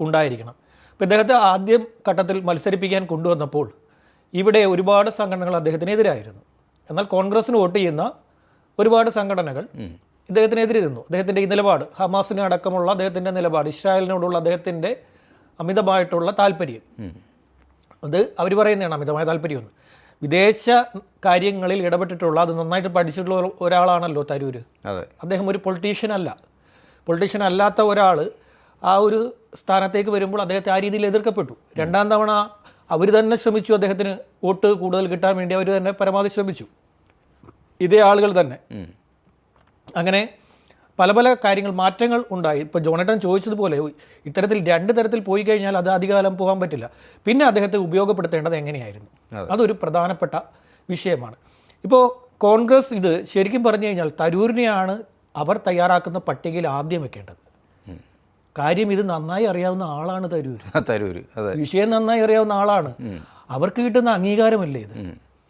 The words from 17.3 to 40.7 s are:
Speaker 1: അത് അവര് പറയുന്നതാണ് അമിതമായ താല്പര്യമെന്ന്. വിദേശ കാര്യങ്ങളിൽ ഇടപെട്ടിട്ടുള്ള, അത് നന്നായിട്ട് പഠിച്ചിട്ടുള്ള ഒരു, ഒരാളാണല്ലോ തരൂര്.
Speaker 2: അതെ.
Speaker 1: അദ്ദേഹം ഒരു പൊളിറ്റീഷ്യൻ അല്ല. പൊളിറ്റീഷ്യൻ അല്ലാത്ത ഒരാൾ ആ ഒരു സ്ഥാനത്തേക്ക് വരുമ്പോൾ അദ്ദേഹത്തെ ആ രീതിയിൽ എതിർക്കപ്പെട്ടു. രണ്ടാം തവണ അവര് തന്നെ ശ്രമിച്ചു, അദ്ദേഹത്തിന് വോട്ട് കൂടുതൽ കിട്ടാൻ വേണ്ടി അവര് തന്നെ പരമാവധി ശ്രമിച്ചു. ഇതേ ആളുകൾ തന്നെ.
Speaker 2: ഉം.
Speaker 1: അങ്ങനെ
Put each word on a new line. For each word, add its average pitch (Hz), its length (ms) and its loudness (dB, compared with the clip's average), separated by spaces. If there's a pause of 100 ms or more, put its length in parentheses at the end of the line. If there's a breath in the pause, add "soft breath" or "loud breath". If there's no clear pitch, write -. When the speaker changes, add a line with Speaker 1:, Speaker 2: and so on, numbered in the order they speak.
Speaker 1:
അത് 170 220 0 (120)
അവര് 185 160 0
പറയുന്നതാണ് 202 400 2
അമിതമായ 147 300 -2
താല്പര്യമെന്ന്. 151 460 -4 (520 soft breath)
വിദേശ 190 480 2 (540)
കാര്യങ്ങളിൽ 185 600 0
ഇടപെട്ടിട്ടുള്ള, 175 540 0
അത് 170 180 0
നന്നായിട്ട് 175 300 -2
പഠിച്ചിട്ടുള്ള 180 520 -2
ഒരു, 185 200 -4
ഒരാളാണല്ലോ 175 680 2
തരൂര്. 135 300 -6 (260)
Speaker 2:
അതെ. 98 200 -8 (160)
Speaker 1:
അദ്ദേഹം 190 260 -4
ഒരു 196 160 -2
പൊളിറ്റീഷ്യൻ 196 480 -4
അല്ല. 180 240 -6 (720 soft breath)
പൊളിറ്റീഷ്യൻ 185 360 -2
അല്ലാത്ത 196 380 2
ഒരാൾ 196 500 4 (540 soft breath)
ആ 185 120 4
ഒരു 220 380 2 (200)
സ്ഥാനത്തേക്ക് 196 560 0
വരുമ്പോൾ 196 300 -2
അദ്ദേഹത്തെ 190 300 -4
ആ 190 80 2
രീതിയിൽ 202 280 -2
എതിർക്കപ്പെട്ടു. 202 460 -2 (260)
രണ്ടാം 185 320 0
തവണ 214 400 2 (400 soft breath)
അവര് 196 280 4
തന്നെ 220 180 4
ശ്രമിച്ചു, 220 360 0
അദ്ദേഹത്തിന് 196 440 0 (280)
വോട്ട് 190 280 2
കൂടുതൽ 185 340 0
കിട്ടാൻ 185 300 0
വേണ്ടി 180 180 -4
അവര് 190 220 0
തന്നെ 190 160 -2
പരമാവധി 196 360 0
ശ്രമിച്ചു. 196 380 -6 (1120)
ഇതേ 185 200 6
ആളുകൾ 202 400 6
തന്നെ. 139 160 -2 (140)
Speaker 2:
ഉം. 90 360 -16 (880)
Speaker 1:
അങ്ങനെ 190 320 0 (680 soft breath)